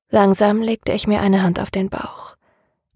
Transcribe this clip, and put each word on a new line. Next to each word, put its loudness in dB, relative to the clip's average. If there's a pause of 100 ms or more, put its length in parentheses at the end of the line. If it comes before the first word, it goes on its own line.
Langsam 4
legte -4
ich -6
mir 0
eine 2
Hand 0
auf -6
den -4
Bauch. -14 (580)